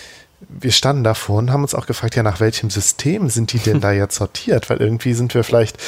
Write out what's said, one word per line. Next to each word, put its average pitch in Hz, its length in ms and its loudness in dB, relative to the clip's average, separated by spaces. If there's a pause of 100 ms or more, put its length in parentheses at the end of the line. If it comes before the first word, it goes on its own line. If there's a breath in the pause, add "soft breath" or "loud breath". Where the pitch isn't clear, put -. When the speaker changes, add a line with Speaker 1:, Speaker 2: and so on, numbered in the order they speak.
(480 loud breath)
Speaker 1:
wir - 240 -2
standen 135 320 2
davor 110 340 2
und 120 120 2
haben 143 120 2
uns 143 120 -2
auch - 120 -4
gefragt, - 280 -4
ja, 120 80 2
nach 104 180 0
welchem 110 300 0
System 147 580 -2
sind 113 240 -2
die 123 60 -2
denn 107 220 2
da 101 120 2
Speaker 2:
<laughs> - 0 -
Speaker 1:
jetzt 101 240 0
sortiert? - 540 -2
Weil 117 80 0
irgendwie 113 340 0
sind 120 220 0
wir 120 100 2
vielleicht 117 320 2 (120)